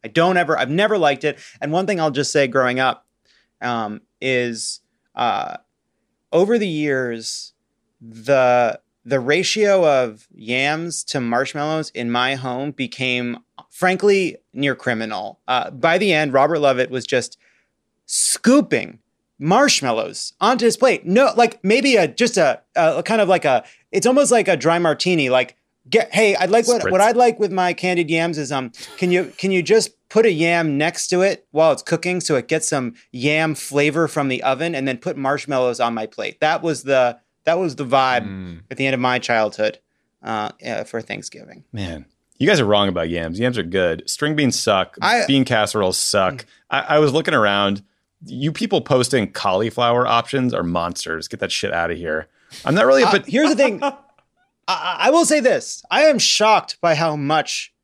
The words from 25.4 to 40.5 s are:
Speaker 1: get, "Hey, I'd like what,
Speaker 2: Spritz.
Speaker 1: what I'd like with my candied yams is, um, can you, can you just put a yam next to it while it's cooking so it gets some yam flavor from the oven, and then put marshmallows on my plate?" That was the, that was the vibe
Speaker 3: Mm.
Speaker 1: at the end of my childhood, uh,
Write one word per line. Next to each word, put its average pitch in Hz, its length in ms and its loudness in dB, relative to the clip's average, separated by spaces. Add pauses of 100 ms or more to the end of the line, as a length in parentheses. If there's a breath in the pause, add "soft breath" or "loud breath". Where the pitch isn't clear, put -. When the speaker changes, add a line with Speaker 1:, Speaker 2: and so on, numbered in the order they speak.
Speaker 1:
get, 208 240 2
"Hey, 202 240 4
I'd 180 140 0
like 226 180 4
what, 240 140 2
Speaker 2:
Spritz. 185 80 0
Speaker 1:
what 185 100 2
I'd 220 160 4
like 240 220 4
with 202 140 -2
my 180 200 0
candied 175 380 0
yams 165 280 0
is, 139 140 -6
um, 131 200 -6 (240 loud breath)
can 180 140 0
you, 180 280 0
can 190 120 -2
you 185 120 0
just 214 280 2 (180)
put 226 180 2
a 220 60 4
yam 165 440 0
next 156 320 -2
to 180 140 2
it 190 300 0
while 156 200 4
it's 135 100 -4
cooking 175 380 -2
so 156 160 0
it 120 100 -2
gets 156 220 -2
some 127 260 -4 (160 soft breath)
yam 151 440 -2
flavor 147 520 0
from 143 220 -4
the 127 140 -4
oven, 143 320 -2
and 135 120 -4
then 127 120 -4
put 160 180 -8
marshmallows 135 640 -2
on 117 140 0
my 110 120 -6
plate?" 101 340 -10
That 156 220 0
was 147 220 -4
the, 127 340 0 (260)
that 170 140 2
was 160 180 -4
the 143 80 -6
vibe 127 420 2
Speaker 3:
Mm. 92 340 -12 (100)
Speaker 1:
at 131 60 -14
the 135 100 -2
end 135 80 0
of 123 60 -2
my 127 180 0
childhood, 107 600 -2 (440)
uh, 107 280 -6 (140)